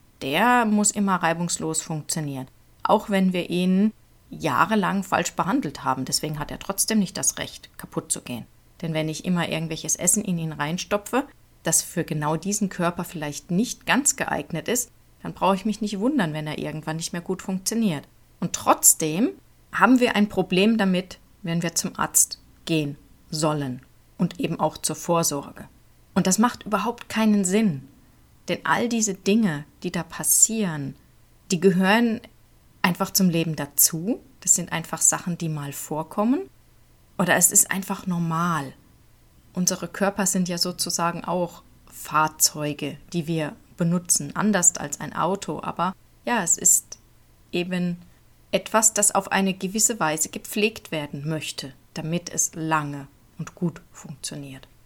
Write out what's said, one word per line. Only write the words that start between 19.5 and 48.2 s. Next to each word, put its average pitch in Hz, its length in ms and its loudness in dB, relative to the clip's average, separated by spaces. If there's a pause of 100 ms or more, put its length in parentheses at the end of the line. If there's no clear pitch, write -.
haben 240 280 6
wir 247 160 4
ein 208 120 6
Problem 190 480 2
damit, 185 420 0 (240)
wenn 170 200 -2
wir 170 120 -2
zum - 240 -4
Arzt - 400 0 (260)
gehen 147 320 0 (320)
sollen 151 540 -2 (360)
und 175 200 0
eben 170 220 -2
auch 156 180 -2
zur - 160 -4
Vorsorge. - 760 -2 (460)
Und 185 140 4
das 185 100 4
macht 240 240 2
überhaupt 214 460 -4
keinen 214 360 4
Sinn, 190 440 2 (580)
denn - 160 -4
all 165 260 2
diese 214 260 0
Dinge, 190 500 2 (180)
die 180 80 -4
da 170 140 -2
passieren, 165 920 0 (560)
die 185 80 2
gehören 196 600 4 (600)
einfach 185 300 2
zum 185 200 4
Leben 160 260 0
dazu. 165 640 0 (220)
Das - 120 2
sind 170 160 -2
einfach 160 300 -4
Sachen, 165 380 0
die 165 100 -4
mal 143 240 -6
vorkommen. 220 760 -2 (680)
Oder 175 160 4
es 175 160 4
ist - 220 4
einfach 190 340 -6
normal. 165 640 -2 (840)
Unsere 180 340 -2
Körper 196 380 0
sind 185 220 0
ja 175 100 -4
sozusagen 170 640 -2
auch 175 400 -4 (220)
Fahrzeuge, 151 1120 0 (160)
die 170 140 -2
wir 160 300 -2 (200)
benutzen, 170 600 0
anders 196 400 2
als - 240 -8
ein 151 160 -10
Auto. 165 480 -2
Aber 170 320 -2 (280)
ja, 233 200 0
es - 140 0
ist - 400 2 (520)
eben 175 460 -2 (560)